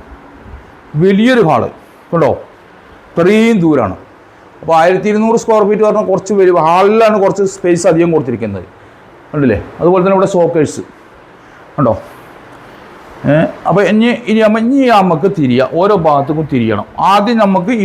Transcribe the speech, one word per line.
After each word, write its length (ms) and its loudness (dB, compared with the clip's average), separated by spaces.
വലിയൊരു 440 2
ഹാള് 220 0
കണ്ടോ, 200 0
ഇത്രയും 540 2
ദൂരമാണ്. 320 0
അപ്പൊ 180 -4
ആയിരത്തി 320 2
ഇരുന്നൂറ് 300 0
സ്ക്വയർ 260 0
ഫീറ്റ് 200 0
പറഞ്ഞാൽ 240 -2
കുറച്ച് 280 -4
വരും, 180 4
ഹാളിലാണ് 560 2
കുറച്ച് 200 0
സ്പേസ് 360 -2
അധികം 240 2
കൊടുത്തിരിക്കുന്നത്, 500 -6
കണ്ടില്ലേ? 280 0
അതുപോലെ 240 2
തന്നെ 120 2
ഇവിടെ 180 0
ഷോക്കേഴ്സ് 460 -2
കണ്ടോ? 180 0
ഏ, 40 2
അപ്പൊ 100 0
ഇനി, 180 2
ഇനി 140 0
നമ്മ-, 200 0
ഇനി 220 0
നമുക്ക് 300 0
തിരിയാം, 300 0
ഓരോ 160 2
ഭാഗത്തേക്കും 460 -2
തിരിയണം. 320 -2
ആദ്യം 340 0
നമുക്ക് 280 -2